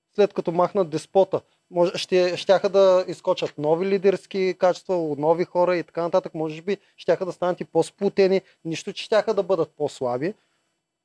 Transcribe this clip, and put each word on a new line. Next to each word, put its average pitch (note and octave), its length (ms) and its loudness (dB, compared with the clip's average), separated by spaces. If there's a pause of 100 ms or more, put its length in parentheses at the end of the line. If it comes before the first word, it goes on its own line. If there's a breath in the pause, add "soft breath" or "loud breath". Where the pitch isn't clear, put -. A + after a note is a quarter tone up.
(140)
след G3+ 200 2
като F3+ 180 -4
махнат F3+ 380 0
деспота. D#3+ 500 0 (300)
Може, F3 280 0
ще, F3+ 380 0
щяха G3 320 2
да F#3 400 4
изкочат E3+ 500 -4
нови D#3+ 280 0
лидерски F#3+ 720 -2
качества, E3+ 600 0
нови E3 260 0
хора F3 320 0
и E3 60 -4
така - 200 -8
нататък. E3+ 320 -2
Може D#3+ 280 -8
би F#3 140 -4 (200)
щяха F3+ 300 -2
да E3+ 60 -6
станат F3+ 280 -4
и F3 40 -10
по-сплутени, F#3+ 760 0 (240 soft breath)
нищо, E3 280 -8
че - 120 -14
щяха G#3+ 300 0
да G3 80 0
бъдат F3 340 -2
по-слаби. C3+ 580 -4 (720)